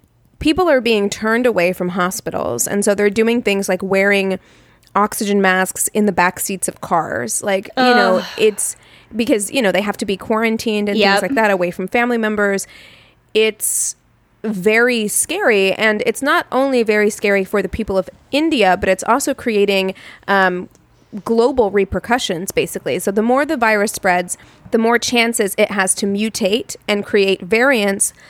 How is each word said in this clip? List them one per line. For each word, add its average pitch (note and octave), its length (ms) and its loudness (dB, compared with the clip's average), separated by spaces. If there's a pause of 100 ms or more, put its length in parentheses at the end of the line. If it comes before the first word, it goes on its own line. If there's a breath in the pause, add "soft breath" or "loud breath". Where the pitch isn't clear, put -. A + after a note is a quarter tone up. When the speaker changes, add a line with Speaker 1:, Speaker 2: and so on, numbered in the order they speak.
(380 soft breath)
Speaker 1:
people D#4+ 300 0
are C4 120 4
being G#3 300 0
turned A3+ 360 -2
away F#3 260 2
from F3+ 160 -4
hospitals. F3+ 800 -4
And G3+ 160 -2
so G3+ 100 2
they're G#3 160 0
doing A3+ 320 0
things G3 260 -2
like F#3 140 -2
wearing G3 560 0 (560 soft breath)
oxygen G3+ 460 0
masks F#3 480 0
in G#3+ 180 0
the G3 60 0
back F3+ 280 0
seats - 280 -6
of - 140 -10
cars. D#3+ 600 -4
Like, G3 240 -2 (100)
you C4 60 2
know, A#3+ 360 4
Speaker 2:
Ugh. - 80 -6 (120)
Speaker 1:
it's G#3+ 380 0 (380 soft breath)
because, G#3+ 360 0
you C4+ 100 0
know, F#3+ 120 2
they F#3 80 2
have G#3 160 -4
to G#3 100 -4
be G3 100 -4
quarantined A3 720 -2
and G#3 100 -2
Speaker 2:
Yep. G3+ 220 4
Speaker 1:
things - 20 -4
like F3+ 120 -2
that G#3+ 160 2
away F3+ 200 0
from F#3 180 -8
family A#3+ 300 0
members. G#3 480 -2 (680 loud breath)
It's - 640 -2 (480)
very A3 640 2
scary. A3 640 0
And G#3+ 340 0
it's A3 160 -4
not D#4 300 0
only B3+ 300 2
very G#3 280 2
scary G3 340 0
for G3+ 180 -2
the F#3 60 -4
people G3 300 -4
of F3+ 100 -2 (220)
India, C4 460 2
but F#3+ 120 -2
it's F#3+ 160 0
also A3 300 2
creating, G3 600 0 (340 loud breath)
um, F#3+ 400 2 (560)
global A#3 460 2
repercussions, G3 840 -2
basically. D#3+ 460 -4
So G3+ 120 -4
the G#3 120 0
more C4 240 2
the D#4 100 -2
virus A3 360 0
spreads, F3+ 440 -2 (340 loud breath)
the A#3 60 0
more A3+ 220 2
chances A3+ 580 0
it G#3+ 140 2
has G3 240 0
to - 100 -6
mutate G#3 720 -2 (100)
and G#3 200 -2
create G3 340 2
variants G#3 720 0 (180 loud breath)